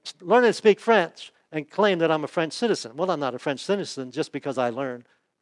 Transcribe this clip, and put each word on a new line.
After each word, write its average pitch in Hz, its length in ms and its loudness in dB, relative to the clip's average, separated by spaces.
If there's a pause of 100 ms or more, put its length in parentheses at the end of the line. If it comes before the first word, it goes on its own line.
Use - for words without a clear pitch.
(200)
learning 220 300 4
to 185 40 2
speak 208 260 4
French 196 520 0 (200)
and 156 160 -6
claim 196 320 2
that 165 100 4
I'm 156 140 0
a 139 40 -6
French 160 240 -2
citizen. 165 440 -2
Well, 180 140 -2
I'm 156 100 -2
not 131 140 -2
a 127 40 -8
French 139 220 -4
citizen 139 500 -4
just 147 220 -6
because 135 260 -6
I 120 120 0
learned 123 340 -8 (380)